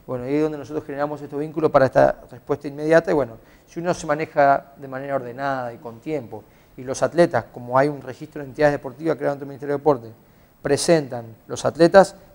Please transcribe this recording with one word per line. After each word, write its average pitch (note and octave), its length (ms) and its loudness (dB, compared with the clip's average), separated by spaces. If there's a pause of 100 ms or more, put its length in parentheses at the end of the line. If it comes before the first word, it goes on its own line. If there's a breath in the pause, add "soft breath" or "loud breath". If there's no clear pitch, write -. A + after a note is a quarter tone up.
Bueno, B2 200 -8
ahí C3+ 100 -2
es D3+ 60 2
donde D#3 160 -2
nosotros D3 280 -8
generamos C#3+ 360 -6
estos C#3+ 180 -10
vínculos D#3 320 -2
para C3+ 140 6
esta C3+ 440 2
respuesta C#3 380 -8
inmediata. D#3 440 2
Y - 20 2
bueno, A#2+ 240 -2 (280 soft breath)
si - 140 -14
uno E3+ 140 -2
se E3+ 120 -8
maneja D3 680 2
de C#3 120 -16
manera C3+ 280 -8
ordenada B2+ 580 -6
y A2+ 40 -18
con A2+ 220 -16
tiempo, A2+ 440 -8 (320 soft breath)
y C3+ 80 -14
los B2+ 180 -4
atletas, C3+ 520 2
como B2 240 -2
hay C#3 100 4
un D3 140 -6
registro D3 400 -14
de C3+ 80 -12
entidades C#3+ 240 2
deportivas C#3+ 420 -4
creado C#3+ 180 -2
ante C#3 120 -10
el - 20 -12
Ministerio C#3 280 -6
de C#3 40 -4
Deporte, C3 320 0 (500 soft breath)
presentan, C#3 640 0 (220)
los - 180 -8
atletas E3+ 500 6 (200)